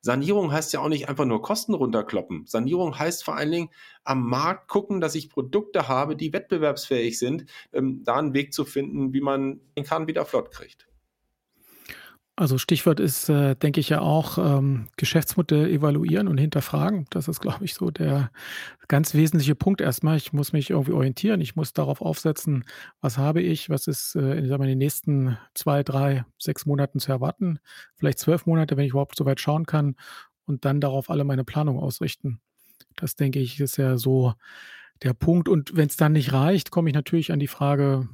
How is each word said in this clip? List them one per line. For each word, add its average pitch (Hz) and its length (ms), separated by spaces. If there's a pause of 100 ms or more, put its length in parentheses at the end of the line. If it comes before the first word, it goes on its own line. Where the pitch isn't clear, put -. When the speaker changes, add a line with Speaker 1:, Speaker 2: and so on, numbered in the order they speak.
Speaker 1:
Sanierung 147 500
heißt 156 220
ja 151 60
auch 143 100
nicht 147 200
einfach 143 160
nur 113 160
Kosten - 320
runterkloppen. 107 720
Sanierung 147 520
heißt 165 260
vor - 120
allen 151 160
Dingen 170 180 (340)
am 131 240
Markt 143 400
gucken, 196 340
dass 151 140
ich 156 140
Produkte 147 580
habe, 139 280
die 151 180
wettbewerbsfähig 143 840
sind, 135 260 (280)
ähm, 131 300
da 120 140
einen 147 160
Weg 143 200
zu 147 120
finden, 139 480
wie 139 80
man 139 380 (180)
den 147 60
Kahn 160 240
wieder 160 180
flott - 260
kriegt. - 340 (1500)
Speaker 2:
Also 131 220
Stichwort 151 440
ist, - 260
äh, 143 300
denke 151 240
ich - 80
ja 151 100
auch, 151 380
ähm, 139 580
Geschäftsmodell 156 760
evaluieren 156 600
und 147 80
hinterfragen. 151 720
Das 156 180
ist, 160 140
glaub - 200
ich, 180 120
so 175 180
der 143 400 (560)
ganz 147 260
wesentliche 151 420
Punkt - 260
erstmal. 151 340
Ich - 160
muss 143 220
mich 143 160
irgendwie 143 240
orientieren. 160 480
Ich 135 160
muss 156 160
darauf 143 260
aufsetzen, 151 640 (380)
was 123 160
habe 151 240
ich, 170 280
was 151 180
ist, - 280
äh, 139 220
in, 147 100
sag 139 100
mal, 139 60
in 135 60
den 131 80
nächsten 135 600 (160)
zwei, 143 300
drei, 139 400 (140)
sechs - 280
Monaten 143 340
zu - 120
erwarten, 143 480 (360)
vielleicht 143 240
zwölf - 260
Monate, 160 320
wenn 143 80
ich 131 60
überhaupt 139 260
so 147 80
weit 135 160
schauen 156 240
kann, 143 320 (480)
und 139 180
dann 139 160
darauf 139 300
alle 147 160
meine 135 180
Planung 151 340
ausrichten. 135 640 (560)
Das, - 220
denke 139 220
ich, 131 200
ist 139 160
ja 131 220
so 127 360 (720)
der 127 100
Punkt. 170 360
Und 160 260
wenn's 151 220
dann 151 160
nicht 135 180
reicht, 147 400
komme 165 180
ich 135 60
natürlich 156 380
an 147 60
die 139 80
Frage 139 680